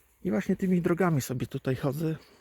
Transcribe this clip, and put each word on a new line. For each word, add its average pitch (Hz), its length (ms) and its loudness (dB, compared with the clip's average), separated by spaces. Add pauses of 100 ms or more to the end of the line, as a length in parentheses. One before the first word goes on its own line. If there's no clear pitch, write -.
(240)
I 185 80 -2
właśnie 196 240 0
tymi 180 260 2
drogami 170 400 2
sobie 123 260 -4
tutaj 135 280 -2
chodzę. 156 400 -2 (260)